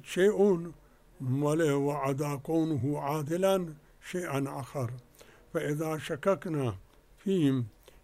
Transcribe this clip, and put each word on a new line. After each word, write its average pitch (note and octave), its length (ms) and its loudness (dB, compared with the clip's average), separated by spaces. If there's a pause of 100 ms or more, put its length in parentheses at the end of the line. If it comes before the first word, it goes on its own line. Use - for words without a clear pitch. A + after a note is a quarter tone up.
شيء F#3 680 2 (480)
وعدا C#3+ 1160 0
كونه D3+ 640 0
عادلاً D#3+ 760 0 (360)
شيئاً C#3+ 500 -4
آخر. B2 300 -6 (640)
فإذا D#3 440 -2
شككنا D3 760 -2 (420)
فيهم C#3 480 2 (380)